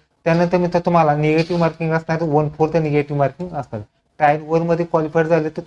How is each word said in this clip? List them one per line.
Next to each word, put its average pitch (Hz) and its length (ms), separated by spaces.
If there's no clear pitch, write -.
त्यानंतर 170 340
मित्रांनो, 175 280
तुम्हाला 160 300
निगेटिव्ह 160 460
मार्किंग 160 300
असणार, 160 320
वन 151 260
फोर्थ 156 280
निगेटिव्ह 147 420
मार्किंग 143 300
असणार. 139 320
टायर 151 220
वन 156 200
मध्ये 170 240
क्वालिफाईड 160 420
झाले 160 220
तर 160 180